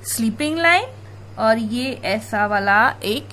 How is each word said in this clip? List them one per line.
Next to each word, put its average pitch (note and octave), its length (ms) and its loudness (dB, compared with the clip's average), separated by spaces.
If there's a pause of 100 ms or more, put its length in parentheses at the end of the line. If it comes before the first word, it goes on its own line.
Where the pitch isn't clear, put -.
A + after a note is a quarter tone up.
sleeping C4 540 -2
line, F4 280 4 (520)
और A3 200 4
ये A#3+ 340 -2 (120)
ऐसा G#3 420 0
वाला G3+ 320 2 (260)
एक A3 280 -4